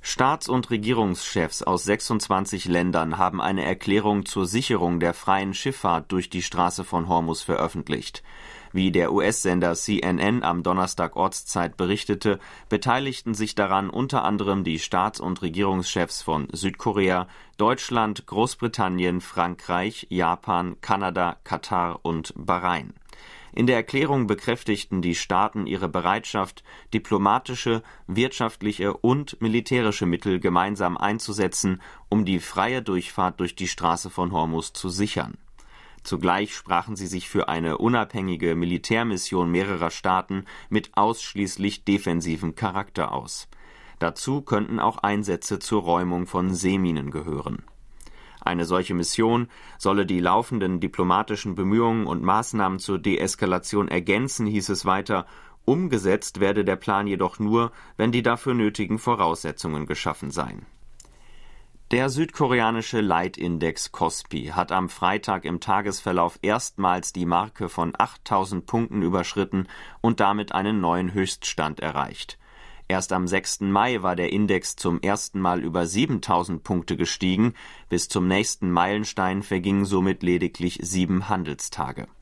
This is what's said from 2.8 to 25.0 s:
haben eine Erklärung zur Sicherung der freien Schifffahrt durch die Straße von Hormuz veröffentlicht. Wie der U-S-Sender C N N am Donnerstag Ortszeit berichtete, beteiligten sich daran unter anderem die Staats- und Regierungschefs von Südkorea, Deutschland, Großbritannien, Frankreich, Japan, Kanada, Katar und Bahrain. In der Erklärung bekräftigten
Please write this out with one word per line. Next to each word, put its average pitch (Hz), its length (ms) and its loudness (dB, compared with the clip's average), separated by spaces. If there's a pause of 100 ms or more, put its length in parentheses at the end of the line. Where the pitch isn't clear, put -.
haben 92 220 2
eine 90 240 0
Erklärung 101 600 2
zur 98 200 -2
Sicherung 87 540 0
der 85 140 2
freien 95 400 0
Schifffahrt 92 580 -2
durch 92 180 0
die 90 120 -4
Straße 87 420 0
von 85 240 -2
Hormuz 82 340 0
veröffentlicht. - 800 -4 (520)
Wie 92 180 4
der 85 220 2
U-S-Sender 90 600 2
C 101 260 -2
N 90 180 0
N 110 240 2
am 87 180 2
Donnerstag 90 540 0
Ortszeit 90 600 -2
berichtete, 98 640 0 (280)
beteiligten 123 680 0
sich 107 220 -2
daran 98 340 2
unter 135 360 -2
anderem 98 400 2
die 80 140 0
Staats- 95 420 0
und 90 200 -4
Regierungschefs 92 800 0
von 76 300 -2
Südkorea, 92 800 0 (260)
Deutschland, 113 720 0
Großbritannien, 92 960 0
Frankreich, 90 880 -2
Japan, 87 720 0
Kanada, 92 640 0
Katar 87 560 -2
und 80 340 -2
Bahrain. 87 580 -2 (600)
In 120 120 2
der 127 80 6
Erklärung 135 500 0
bekräftigten 101 760 -2